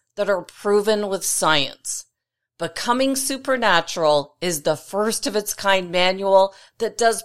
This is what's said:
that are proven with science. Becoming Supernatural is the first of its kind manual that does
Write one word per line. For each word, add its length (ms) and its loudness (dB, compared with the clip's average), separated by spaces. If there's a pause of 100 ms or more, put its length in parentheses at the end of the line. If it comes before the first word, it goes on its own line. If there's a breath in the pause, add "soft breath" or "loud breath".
(160)
that 120 -4
are 140 0
proven 640 0
with 160 -4
science. 840 -2 (520)
Becoming 580 -2
Supernatural 1300 0
is 220 -4
the 120 0
first 520 -4
of 80 -4
its 180 -4
kind 380 0
manual 640 2 (240 loud breath)
that 180 -4
does 280 2